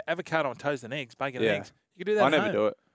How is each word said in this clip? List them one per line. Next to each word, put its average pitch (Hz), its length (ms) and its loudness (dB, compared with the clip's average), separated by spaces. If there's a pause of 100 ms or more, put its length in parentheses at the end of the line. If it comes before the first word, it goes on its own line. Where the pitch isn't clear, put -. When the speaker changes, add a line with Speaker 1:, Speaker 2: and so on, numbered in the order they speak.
Speaker 1:
avocado 160 420 -2
on 120 60 -10
toast 143 300 -4
and 113 80 -8
eggs, 139 220 -10
bacon 131 260 -4
Speaker 2:
Yeah. 117 80 4
Speaker 1:
and 101 140 2
eggs. - 100 -18 (220)
You 175 100 -12
can 208 80 0
do - 20 2
that 214 80 4
Speaker 2:
I 131 40 6
Speaker 1:
at - 40 6
Speaker 2:
never 156 140 4
Speaker 1:
home. 208 80 0
Speaker 2:
do 107 140 2
it. - 100 -4 (180)